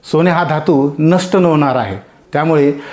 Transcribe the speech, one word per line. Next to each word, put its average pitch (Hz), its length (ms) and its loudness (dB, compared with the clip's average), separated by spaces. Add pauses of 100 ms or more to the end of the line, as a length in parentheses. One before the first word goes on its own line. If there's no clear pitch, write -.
(140)
सोने 170 180 2
हा 170 140 0
धातू 147 540 0
नष्ट 180 380 0
न 185 80 2
होणार 147 320 2
आहे, 98 200 -4 (360)
त्यामुळे 147 400 0 (200)